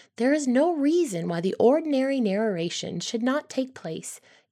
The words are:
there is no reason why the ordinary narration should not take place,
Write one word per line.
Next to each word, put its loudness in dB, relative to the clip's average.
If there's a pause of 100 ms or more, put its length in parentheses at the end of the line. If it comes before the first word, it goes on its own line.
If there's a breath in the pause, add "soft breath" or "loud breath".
(160 loud breath)
there 2
is 0
no 4
reason 0
why -2
the -2
ordinary 2
narration -2
should -4
not 0
take -4
place, -10 (300 soft breath)